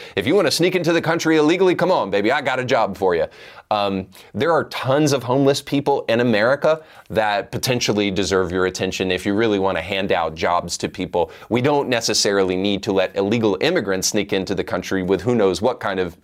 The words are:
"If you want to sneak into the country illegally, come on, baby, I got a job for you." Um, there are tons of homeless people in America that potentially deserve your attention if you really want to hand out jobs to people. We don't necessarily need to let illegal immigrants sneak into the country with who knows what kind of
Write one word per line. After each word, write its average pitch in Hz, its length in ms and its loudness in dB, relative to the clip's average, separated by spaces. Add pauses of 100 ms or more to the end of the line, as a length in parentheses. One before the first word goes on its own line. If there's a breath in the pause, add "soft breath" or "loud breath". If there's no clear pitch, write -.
(160 loud breath)
"If 98 100 -2
you 151 80 2
want 190 140 2
to - 20 0
sneak 175 240 0
into 170 180 0
the 165 80 2
country 160 360 0
illegally, 170 400 4
come 180 160 2
on, 113 180 0
baby, 101 220 2
I 147 80 0
got 131 180 -2
a 127 60 -2
job 113 320 0
for 92 180 2
you." 78 120 2 (440 loud breath)
Um, 101 380 -2 (260 loud breath)
there 139 180 0
are 143 120 2
tons 139 480 0
of 120 100 0
homeless 135 400 2
people 139 460 -2
in 113 120 2
America 127 600 2 (260 loud breath)
that 104 440 -2
potentially 110 580 -2
deserve 92 400 0
your 92 160 0
attention 92 440 -2
if 92 140 -2
you 101 80 0
really 104 260 2
want 95 200 0
to 80 40 -6
hand 95 300 -2
out 82 220 -2
jobs 87 440 -2
to 85 120 -4
people. 87 400 -4 (180 loud breath)
We 120 140 0
don't 143 260 0
necessarily 101 680 0
need 98 260 -2
to 107 100 -4
let 92 240 0
illegal 104 460 2
immigrants 107 460 0
sneak 104 240 -2
into 98 240 -2
the 90 80 -2
country 92 400 -4
with 90 180 0
who 120 140 0
knows 95 260 2
what 120 180 0
kind 98 200 -4
of 85 240 -6